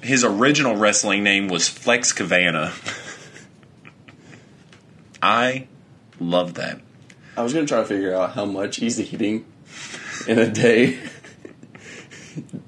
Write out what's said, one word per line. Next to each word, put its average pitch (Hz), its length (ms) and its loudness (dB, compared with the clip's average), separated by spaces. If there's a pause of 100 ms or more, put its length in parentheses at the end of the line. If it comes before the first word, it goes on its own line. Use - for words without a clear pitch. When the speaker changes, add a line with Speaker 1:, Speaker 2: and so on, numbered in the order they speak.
Speaker 1:
his 120 240 2
original 123 500 2
wrestling 104 480 2
name 98 240 2
was 87 220 0
Flex 123 420 0
Cavana. 87 600 0
<laughs> - 280 -12 (2250)
I 123 460 2 (520)
love 87 360 0
that. 69 240 -8 (580)
Speaker 2:
I 120 60 -2
was 123 100 -2
gonna 156 120 0
try 135 140 0
to 107 60 0
figure 98 280 -2
out 92 200 0
how 104 120 -4
much 98 320 -6
he's 117 220 -2
eating 107 460 -4 (800)
in 113 120 4
a 113 100 6
day. 117 540 4
<laughs> - 60 -14 (1600)